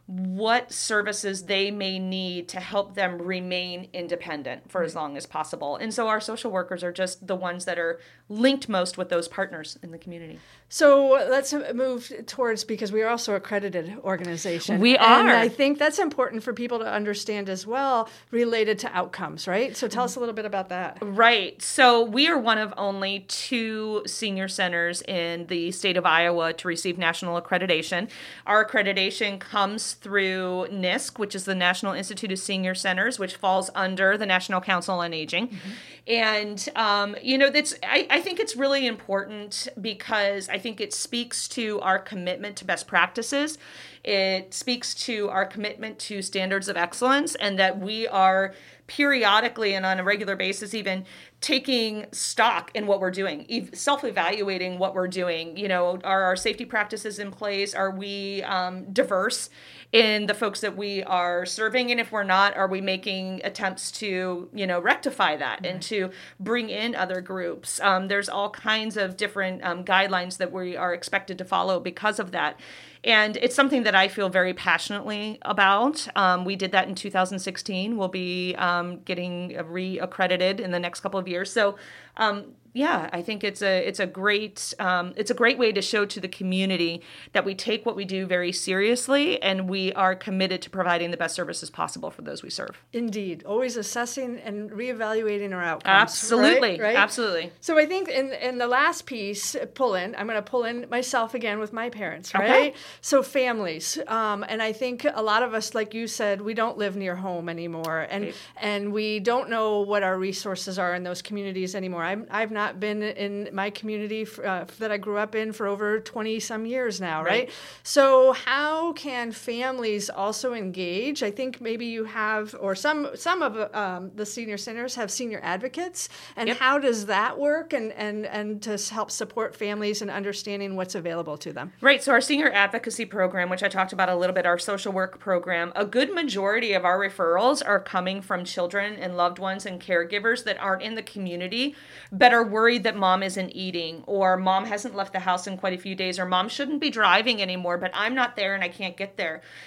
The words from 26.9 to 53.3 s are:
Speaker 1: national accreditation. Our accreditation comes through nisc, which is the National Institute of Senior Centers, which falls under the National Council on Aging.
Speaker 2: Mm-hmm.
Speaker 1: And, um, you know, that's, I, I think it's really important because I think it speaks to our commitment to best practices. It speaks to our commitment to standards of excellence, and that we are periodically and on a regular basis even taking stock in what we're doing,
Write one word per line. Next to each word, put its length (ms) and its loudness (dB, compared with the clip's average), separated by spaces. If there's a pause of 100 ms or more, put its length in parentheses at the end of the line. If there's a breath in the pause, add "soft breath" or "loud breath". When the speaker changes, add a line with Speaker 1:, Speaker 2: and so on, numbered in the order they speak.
Speaker 1:
national 420 0
accreditation. 680 0 (360 loud breath)
Our 220 6
accreditation 720 0
comes 540 -2
through 800 0
nisc, 460 -2
which 180 -4
is 100 -8
the 100 0
National 380 2
Institute 360 -6
of 100 -2
Senior 360 -2
Centers, 420 0
which 180 -4
falls 400 2
under 420 4
the 80 -2
National 340 2
Council 400 0
on 140 -2
Aging. 340 -2
Speaker 2:
Mm-hmm. 220 -12 (380 loud breath)
Speaker 1:
And, 680 0
um, 480 2
you 140 2
know, 120 8
that's, 320 2
I, 300 2
I 80 6
think 200 -2
it's 180 -4
really 280 2
important 840 -4 (100)
because 720 -2
I 100 -2
think 220 -8
it 120 -4
speaks 560 -4
to 300 -2
our 180 2
commitment 600 -6
to 80 -14
best 220 -2
practices. 680 2 (460 loud breath)
It 500 0
speaks 400 -4 (120)
to 240 -2
our 160 0
commitment 540 -8
to 220 -8
standards 460 -2
of 100 -4
excellence, 580 2
and 220 0
that 220 4
we 280 -2
are 460 4 (320 loud breath)
periodically 880 4
and 100 0
on 160 2
a 40 -2
regular 320 0
basis 400 -4
even 300 -4 (360 loud breath)
taking 680 0
stock 640 0
in 100 -2
what 140 4
we're 100 0
doing, 400 -4